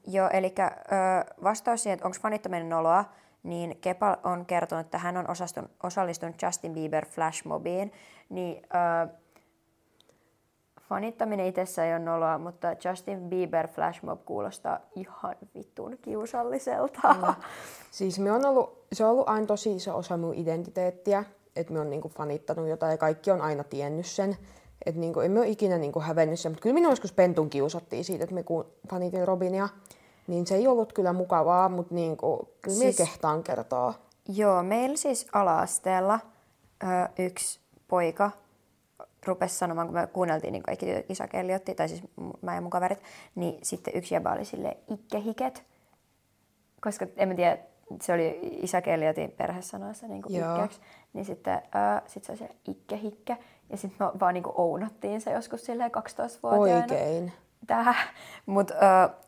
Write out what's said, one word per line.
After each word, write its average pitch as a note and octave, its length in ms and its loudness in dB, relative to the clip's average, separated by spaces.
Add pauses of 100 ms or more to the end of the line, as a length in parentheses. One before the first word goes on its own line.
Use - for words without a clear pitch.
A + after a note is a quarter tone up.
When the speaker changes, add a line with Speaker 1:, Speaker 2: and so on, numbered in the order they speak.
Speaker 1:
Joo, F#3+ 220 4
elikkä, F#3+ 380 2
ö, F#3 680 0 (100)
vastaus A3 400 0
siihen, G3 100 0
että F3+ 120 -6
onks F#3 160 -4
fanittaminen F#3 480 -2
noloa, E3 360 4 (440)
niin E3+ 320 -6
Kepa F3+ 420 0
on F3 220 -2
kertonut, E3+ 400 -2
että E3 120 -6
hän F3 200 -2
on F3+ 120 -4
osastun-, F3 400 -8 (140)
osallistunut E3+ 580 -4
Justin E3 320 -4
Bieber D#3 320 -2
flashmobiin. E3 880 -4 (380)
Niin, F3+ 340 -8 (400)
ö, E3 40 -2 (1800)
fanittaminen G#3+ 560 -2
itsessään F3+ 420 0
ei E3 60 2
ole E3+ 100 0
noloa, E3 340 0
mutta F3 300 -6 (180)
Justin F#3 340 -6 (100)
Bieber E3+ 380 0
flashmob E3 580 -4
kuulostaa - 540 -4 (160)
ihan F#3+ 400 -10 (200)
vitun - 460 -14
kiusalliselta. A#3+ 1120 0
Speaker 2:
Kyllä. F#3 200 2 (580)
Siis F#3+ 280 -4
me G3 120 2
on B3+ 140 4
ollut, - 480 2
se G#3+ 120 2
on A3+ 60 6
ollut B3+ 180 4
aina G#3+ 180 2
tosi G#3 280 0
iso F3+ 220 -4
osa F3 200 -4
mun E3 180 -2
identiteettiä, F3+ 880 -2 (320)
että D#3+ 180 -4
me D#3+ 60 0
on D3+ 100 -2
niinku D#3 200 -6
fanittanut D3+ 580 -4
jotain D#3+ 240 0
ja D#3 60 2
kaikki D#3+ 340 2
on F3+ 100 4
aina D3+ 220 -2
tiennyt D3 420 -4
sen. G3 320 -2 (480)
Et D#3+ 100 -2
niinku, E3 240 -2
en F#3 120 2
me G#3+ 80 4
ole A#3 80 4
ikinä G3+ 300 2
niinku D3+ 220 -2
hävennyt D#3+ 400 2
sen, D#3+ 120 -4
mut D#3+ 100 -10
kyllä A#3 120 2
minua E4 180 6
joskus - 220 0
pentun D#3+ 360 4
kiusattiin D#3 560 -2
siitä, F#3 180 -2
että F3 120 -6
me F3 80 -4
ku-, E3 220 -4 (240)
fanitin F3+ 380 -2
Robinia. F#3+ 420 0 (580)
Niin F3 200 0
se G3 80 2
ei A3+ 120 6
ollut A#3 260 4
kyllä F#3 200 2
mukavaa, F3+ 560 4
mut F3+ 220 -2
niinku, D#3+ 580 -2 (120)
kyllä G3 160 -2
Speaker 1:
Siis B3+ 200 4
Speaker 2:
minä E3+ 120 4
kehtaan D#3 340 0
kertoa. B2 500 -2 (340)
Speaker 1:
Joo, G3 360 4
meillä A#3+ 340 0
siis C4+ 360 0
ala-asteella, F#3 840 4 (640)
ö, F#3+ 40 -2 (360)
yksi - 360 -4 (280)
poika F3+ 440 2 (920)
rupesi F3+ 320 -2
sanomaan, E3+ 300 -2
kun E3+ 80 -8
me E3+ 120 0
kuunneltiin E3 440 0
niinku - 140 -6
kaikki - 200 -4 (240)
Isak - 260 -6
Elliotti, F#3 400 -2
tai D#3+ 140 0
siis E3+ 140 -10
m-, - 260 -12 (120)
mä F3+ 140 -6
ja F3 60 -6
mun F3 80 -8
kaverit, F3+ 300 0 (360)
niin F3 280 -4
sitten - 340 -6
yksi F3+ 160 -6
jäbä - 180 0
oli G3+ 140 -4
silleen, - 320 -8 (100)
"Ikkehiket." A3 760 -6 (1200)
Koska G3+ 240 -6 (120)
en G3 120 2
mä F3+ 60 -2
tiedä, F3 220 4 (440)
se F3+ 120 0
oli E3 260 0 (220)
Isak F3 260 -2
Elliotin D#3+ 440 0
perhesanoissa G3 760 -8
niinku G3 240 -10
Speaker 2:
Joo. E3+ 240 -2
Speaker 1:
ikkeeksi. F3+ 240 -2 (340)
Niin - 120 -8
sitten, F3+ 300 -4
ö, G#3 520 0
sit - 160 -16
se - 80 -12
oli G#3+ 60 -10
silleen, - 200 -16 (100)
"Ikkehikkä." A#3+ 680 -8 (320)
Ja G#3 80 -10
sit G3 220 -10
me G3+ 60 2 (140)
vaan F3+ 140 4
niinku F3+ 220 -4
ounattiin G3+ 640 -2
se A#3 100 -4
joskus A3+ 340 -6
silleen A#3 260 -4
kaksitoistavuotiaana. A3 920 2
Speaker 2:
Oikein. E3+ 500 -2 (340)
Speaker 1:
Tää. A#3 260 4 (520)
Mut, G3 260 2
ö, F#3 380 8 (180)